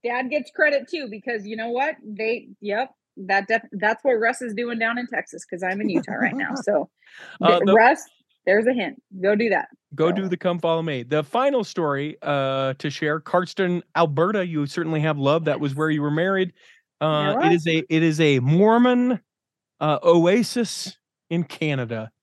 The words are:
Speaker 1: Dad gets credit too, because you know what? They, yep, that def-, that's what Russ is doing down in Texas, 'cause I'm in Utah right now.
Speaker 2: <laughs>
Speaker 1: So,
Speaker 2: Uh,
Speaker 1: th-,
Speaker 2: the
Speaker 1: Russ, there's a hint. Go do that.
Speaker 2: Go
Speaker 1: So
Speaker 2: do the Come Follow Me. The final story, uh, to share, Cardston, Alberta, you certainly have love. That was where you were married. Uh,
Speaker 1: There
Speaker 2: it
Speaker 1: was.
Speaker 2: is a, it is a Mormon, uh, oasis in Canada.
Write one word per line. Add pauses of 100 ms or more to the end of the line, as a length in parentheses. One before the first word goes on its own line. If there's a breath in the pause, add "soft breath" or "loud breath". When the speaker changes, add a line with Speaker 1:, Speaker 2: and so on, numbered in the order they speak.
Speaker 1:
Dad
gets
credit
too,
because
you
know
what? (100)
They, (120)
yep, (240)
that
def-, (100)
that's
what
Russ
is
doing
down
in
Texas,
'cause
I'm
in
Utah
right
now.
Speaker 2:
<laughs>
Speaker 1:
So, (520 loud breath)
Speaker 2:
Uh, (100)
Speaker 1:
th-,
Speaker 2:
the
Speaker 1:
Russ, (460)
there's
a
hint. (180)
Go
do
that. (300)
Speaker 2:
Go
Speaker 1:
So
Speaker 2:
do
the
Come
Follow
Me.
The
final
story,
uh,
to
share,
Cardston, (140)
Alberta,
you
certainly
have
love.
That
was
where
you
were
married. (480 soft breath)
Uh,
Speaker 1:
There
Speaker 2:
it
Speaker 1:
was.
Speaker 2:
is
a, (100)
it
is
a
Mormon, (600)
uh,
oasis (340)
in
Canada. (100)